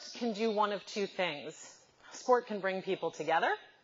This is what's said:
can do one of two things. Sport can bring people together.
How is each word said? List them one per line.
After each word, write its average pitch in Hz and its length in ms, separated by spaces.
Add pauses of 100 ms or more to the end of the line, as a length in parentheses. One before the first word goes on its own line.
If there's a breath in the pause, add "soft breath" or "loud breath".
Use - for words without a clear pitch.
(160)
can 240 160
do 220 180
one 208 220
of 190 140
two 202 200
things. 156 680 (380)
Sport 247 340
can 208 140
bring 185 220
people 170 280
together. 165 400 (340)